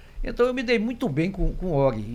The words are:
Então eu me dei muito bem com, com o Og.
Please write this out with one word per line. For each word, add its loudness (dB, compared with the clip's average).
Então 2
eu 0
me -4
dei 2
muito -2
bem 0
com, 0
com -4
o -2
Og. 4